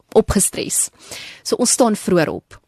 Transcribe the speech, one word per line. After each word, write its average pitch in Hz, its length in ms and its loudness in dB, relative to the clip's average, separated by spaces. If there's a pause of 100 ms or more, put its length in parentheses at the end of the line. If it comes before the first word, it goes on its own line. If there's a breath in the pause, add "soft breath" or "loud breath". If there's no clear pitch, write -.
(120)
opgestres. - 800 0 (520 loud breath)
So - 140 -4
ons 240 140 0
staan 226 260 2
vroeër 175 320 0
op. - 400 -12